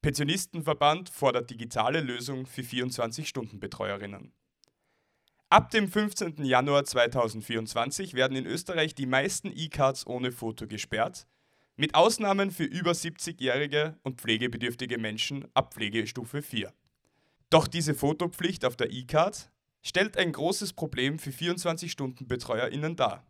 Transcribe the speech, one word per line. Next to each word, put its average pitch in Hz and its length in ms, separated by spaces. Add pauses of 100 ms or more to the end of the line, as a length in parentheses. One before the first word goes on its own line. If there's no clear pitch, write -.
Pensionistenverband 156 1040
fordert 120 400
digitale 120 540
Lösung 127 420
für 131 180
vierundzwanzig-Stunden-Betreuerinnen. 113 1700 (1120)
Ab - 220
dem 208 200
fünfzehnten 185 540
Januar 139 400
zweitausendvierundzwanzig 120 1300
werden 127 240
in 135 80
Österreich 156 500
die 135 120
meisten 135 440
E-Cards 143 560
ohne 123 240
Foto 113 360
gesperrt, 107 600 (500)
mit 151 180
Ausnahmen 196 560
für 180 140
über 170 280
siebzigjährige 151 1080
und 127 180
pflegebedürftige 120 800
Menschen 110 560
ab - 180
Pflegestufe 113 680
vier. 101 320 (760)
Doch 160 180
diese 151 280
Fotopflicht 175 720
auf 120 100
der 123 140
E-Card 151 600 (300)
stellt 196 380
ein 180 140
großes 180 420
Problem 139 440
für 139 140
vierundzwanzig-Stunden-Betreuerinnen 143 1600
dar. - 340